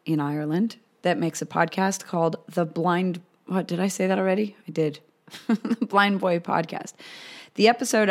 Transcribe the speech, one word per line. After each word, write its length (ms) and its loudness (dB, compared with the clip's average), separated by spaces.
in 160 0
Ireland 560 -2
that 160 2
makes 240 -2
a 40 -4
podcast 600 0
called 320 0
the 160 -2
Blind, 560 0
what, 220 -2
did 140 -2
I 80 0
say 180 -2
that 100 2
already? 380 0
I 20 -12
did. 280 -2
<laughs> 200 -12
The 380 0
Blind 360 4
Boy 180 2
Podcast. 540 -4
The 140 6
episode 420 2